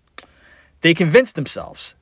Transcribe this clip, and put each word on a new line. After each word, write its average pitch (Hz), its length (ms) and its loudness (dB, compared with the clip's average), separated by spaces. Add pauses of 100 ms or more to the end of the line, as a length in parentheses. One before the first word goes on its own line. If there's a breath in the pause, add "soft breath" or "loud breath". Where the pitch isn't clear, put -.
(800 loud breath)
They 165 140 2
convinced 180 400 2
themselves - 680 -8